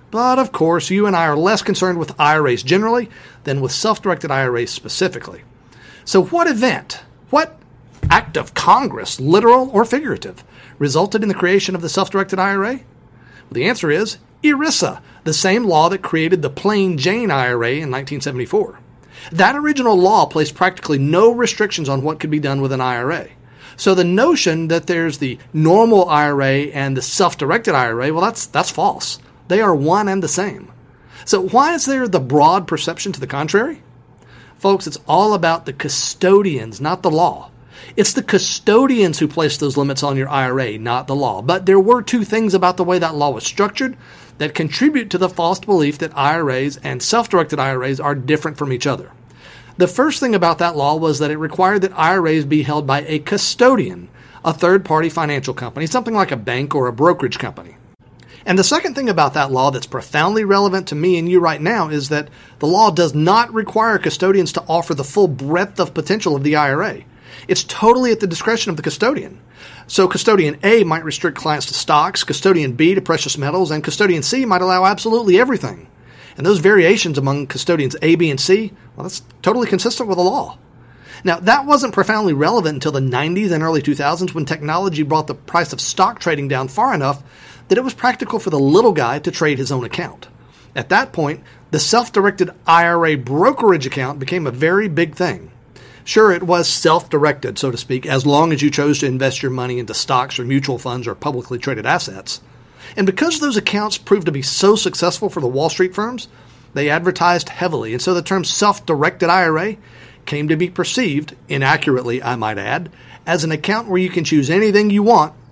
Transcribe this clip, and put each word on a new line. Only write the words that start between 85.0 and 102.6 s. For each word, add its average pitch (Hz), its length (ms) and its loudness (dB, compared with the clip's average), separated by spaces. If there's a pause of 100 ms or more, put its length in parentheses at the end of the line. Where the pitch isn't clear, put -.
brought 151 240 0
the 131 80 -8
price - 380 -2
of 127 80 -10
stock 214 400 0
trading 143 280 -2
down 135 200 -2
far 233 260 0
enough 139 280 -2 (460)
that 202 100 4
it 254 60 -2
was 262 100 -6
practical 240 440 -2
for - 120 -6
the 156 80 0
little 175 340 4
guy 135 260 -2
to 147 120 -6
trade 151 280 -2
his 135 140 -4
own 127 120 -4
account. - 440 -10 (480)
At - 140 -6
that 262 220 0
point, 156 300 -4 (280)
the 151 100 0
self-directed 202 680 2 (160)
I 170 200 6
R 170 200 2
A 156 100 2
brokerage 160 680 2
account 139 320 -6
became 151 280 -4
a 127 60 -4
very 170 360 0
big 165 280 -2
thing. 151 340 -6 (540)
Sure, 214 280 6
it 175 100 0
was 175 260 2
self-directed, 147 920 0
so 135 100 -2
to 117 60 -6
speak, 127 300 -6
as 139 200 0
long 156 260 4
as 139 80 -2
you 147 120 2
chose 143 260 0
to 147 80 -2
invest 131 340 -2
your 131 120 -4
money 127 260 -6
into 110 160 -8
stocks 135 420 -2
or 123 80 -6
mutual 135 320 0
funds 123 300 -8
or 113 80 -6
publicly 123 460 -6
traded 117 260 -6
assets. 104 540 -4 (560)